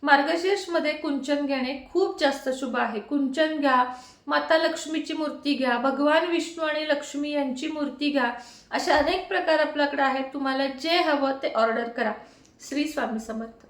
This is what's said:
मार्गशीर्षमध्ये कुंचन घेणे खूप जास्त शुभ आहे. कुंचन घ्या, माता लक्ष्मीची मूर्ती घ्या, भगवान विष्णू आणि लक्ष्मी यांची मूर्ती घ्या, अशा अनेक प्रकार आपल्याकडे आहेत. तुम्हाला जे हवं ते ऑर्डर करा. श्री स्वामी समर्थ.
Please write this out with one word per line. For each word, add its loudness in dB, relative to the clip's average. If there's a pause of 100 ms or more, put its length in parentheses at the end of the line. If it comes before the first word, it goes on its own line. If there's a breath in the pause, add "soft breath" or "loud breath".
मार्गशीर्षमध्ये 2
कुंचन -2
घेणे -2
खूप 0
जास्त 0 (100)
शुभ -4
आहे. -2
कुंचन 0
घ्या, 4 (340 loud breath)
माता 2
लक्ष्मीची -2
मूर्ती -2
घ्या, 2
भगवान 4
विष्णू -2
आणि -2
लक्ष्मी -2
यांची -2
मूर्ती -2
घ्या, 0 (380 loud breath)
अशा 2
अनेक 2
प्रकार 2
आपल्याकडे 0
आहेत. 2
तुम्हाला 0
जे 0
हवं 2
ते -4
ऑर्डर 2
करा. -4 (560 loud breath)
श्री -2
स्वामी -4
समर्थ. -10